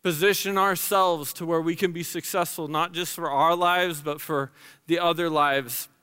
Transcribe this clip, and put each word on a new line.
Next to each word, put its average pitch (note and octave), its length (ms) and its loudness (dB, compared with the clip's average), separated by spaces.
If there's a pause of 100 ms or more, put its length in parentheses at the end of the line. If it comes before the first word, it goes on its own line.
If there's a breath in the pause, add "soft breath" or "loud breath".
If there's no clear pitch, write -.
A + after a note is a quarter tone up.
position G3 540 0
ourselves F#3 720 2
to F3 140 -10
where E3 160 0
we E3 120 0
can F3+ 160 0
be E3+ 120 -8
successful, E3+ 640 -4
not D#3+ 240 -2
just E3+ 220 -6
for E3+ 160 -6
our D#3 260 4
lives, F3 460 2
but D3 180 -4
for C#3 320 -4 (340 loud breath)
the E3+ 120 2
other E3+ 320 2
lives C#3 580 0 (140)